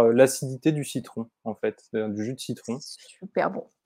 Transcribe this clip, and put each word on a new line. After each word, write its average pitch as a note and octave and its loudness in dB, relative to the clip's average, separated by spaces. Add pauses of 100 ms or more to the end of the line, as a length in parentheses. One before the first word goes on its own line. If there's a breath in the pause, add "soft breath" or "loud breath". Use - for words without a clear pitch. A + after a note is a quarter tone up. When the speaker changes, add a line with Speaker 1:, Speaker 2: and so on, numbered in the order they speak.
Speaker 1:
euh, A#2 6
l'acidité C3 4
du D3 -4
citron, A#2 -10 (160)
en G#2+ -6
fait, - -6 (120)
euh, A2 -2
du G#2 -6
jus B2 -6
de - -14
citron. A#2 -8
Speaker 2:
Super - -8
bon. A#3+ -10 (200)